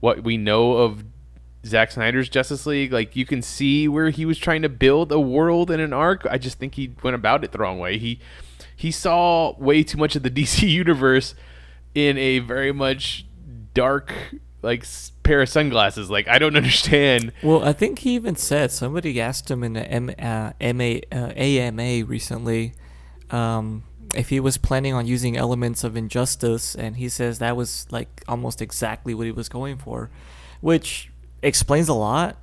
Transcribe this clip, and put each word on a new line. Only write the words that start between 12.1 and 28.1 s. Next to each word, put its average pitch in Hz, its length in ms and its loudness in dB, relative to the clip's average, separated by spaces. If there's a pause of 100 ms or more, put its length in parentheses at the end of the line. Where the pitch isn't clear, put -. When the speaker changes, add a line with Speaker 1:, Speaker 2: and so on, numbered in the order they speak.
Speaker 1:
a 131 220 2
very 127 320 -2
much 135 540 -2 (500)
dark, 135 360 2 (520)
like, 117 180 -2
s-, - 300 -14 (100)
pair 139 220 6
of 123 60 0
sunglasses. 110 600 2
Like, 101 180 0
I 123 120 6
don't 151 160 2
<laughs> 147 80 6
understand. 127 680 4 (120)
Speaker 2:
Well, 156 200 4
I 147 100 4
think - 260 0
he 247 160 0
even 226 200 -2
said, 147 360 0
somebody 143 500 -4
asked 120 300 -4
him 123 120 -2
in 117 100 -4
the 113 140 -6
M-, 123 300 -4
uh, 113 420 -6
M 123 220 -2
A, 120 200 -2 (100)
uh, 123 240 -4
A 135 240 2
M 117 200 -2
A 120 220 -2
recently, 117 720 -4 (560)
um, 113 540 -4 (300)
if 123 140 -2
he 135 140 0
was 131 160 0
planning 135 360 0
on 120 140 -2
using 123 300 -2
elements 120 480 -2
of 113 100 -6
Injustice, 117 800 -2
and 117 220 -8
he 123 100 -6
says 120 320 -4
that 120 160 0
was, 120 360 -6
like, 117 180 -8 (180)